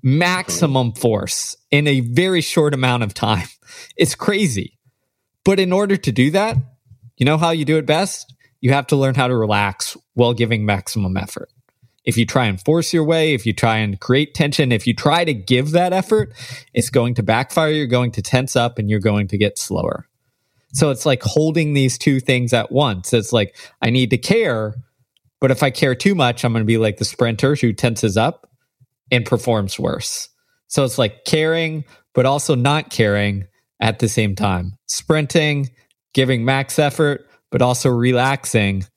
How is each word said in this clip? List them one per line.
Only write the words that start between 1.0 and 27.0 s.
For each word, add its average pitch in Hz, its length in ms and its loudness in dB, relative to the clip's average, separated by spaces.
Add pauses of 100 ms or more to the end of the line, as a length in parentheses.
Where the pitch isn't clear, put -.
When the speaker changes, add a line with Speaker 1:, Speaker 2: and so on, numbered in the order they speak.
Speaker 1:
force - 540 -2 (160)
in 147 160 2
a 139 140 2
very 165 400 0
short 147 320 2
amount 127 300 0
of 104 100 -4
time. 107 340 -2 (480)
It's 160 200 2
crazy. 190 640 -2 (680)
But 190 160 4
in 185 100 2
order 196 280 2
to - 120 -2
do 123 200 2
that, 190 260 0 (640)
you 127 80 2
know 151 100 4
how 165 140 2
you 156 160 -2
do 151 100 2
it 156 80 -2
best? 170 480 -2 (300)
You 127 100 2
have 139 140 0
to 151 100 2
learn 135 200 2
how 127 120 2
to 127 80 0
relax 101 600 -2 (160)
while 120 180 4
giving 110 320 0
maximum 98 540 -2
effort. - 320 -10 (540)
If 113 120 -2
you 117 80 2
try 120 220 0
and 98 120 -2
force 160 360 0
your 160 100 2
way, 160 300 2
if 117 100 -4
you 113 80 0
try 110 260 0
and 104 220 -2
create 143 320 0
tension, 147 400 0
if 107 140 0
you 120 80 0
try 165 320 0
to 151 80 -2
give 123 380 -2
that 180 200 2
effort, 190 400 0 (400)
it's - 160 -2
going 120 280 0
to 117 60 -2
backfire. 127 480 0
You're 151 160 0
going 123 260 0
to 101 100 -8
tense 131 340 -2
up 120 220 0
and 104 100 -4
you're 107 120 0
going 101 280 0
to 104 80 -4
get 101 220 0
slower. - 500 -6 (640)
So 156 160 2
it's 131 160 -4
like 135 180 2
holding 156 520 0
these 131 240 2
two 139 200 2
things 123 360 0
at 113 180 0
once. 120 400 0
It's 113 200 0
like, 107 220 0 (280)
I 113 80 0
need 123 180 2
to 123 100 2
care, 123 560 0 (640)
but 135 120 2
if 131 120 0
I 143 60 2
care 131 260 0
too 196 200 0
much, 123 300 0
I'm 117 100 0
gonna 113 100 0
be 113 140 2
like 110 180 0
the - 80 -2